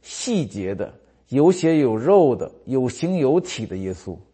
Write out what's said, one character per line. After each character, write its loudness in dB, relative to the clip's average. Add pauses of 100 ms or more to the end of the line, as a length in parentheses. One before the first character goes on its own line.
细 -4
节 -8
的、 -10 (360)
有 4
血 2
有 2
肉 4
的、 -10 (140)
有 -2
形 -4
有 2
体 -8
的 -10
耶 -8
稣。 -14 (160)